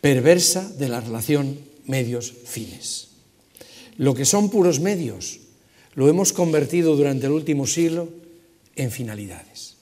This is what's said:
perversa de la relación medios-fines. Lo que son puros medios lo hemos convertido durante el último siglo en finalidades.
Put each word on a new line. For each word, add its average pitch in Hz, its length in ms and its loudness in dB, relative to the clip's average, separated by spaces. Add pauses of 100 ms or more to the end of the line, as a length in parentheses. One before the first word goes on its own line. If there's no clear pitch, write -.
perversa 170 680 4
de 139 200 -6
la 120 120 -6
relación 139 600 -2 (260)
medios-fines. 120 1200 -8 (880)
Lo 131 180 2
que 135 100 -4
son 202 260 2
puros 180 300 4
medios 160 580 -4 (560)
lo 135 140 4
hemos 180 240 4
convertido 160 640 2
durante 139 300 2
el 139 60 0
último 147 360 -2
siglo 170 400 -2 (680)
en 131 160 -4
finalidades. 104 920 -12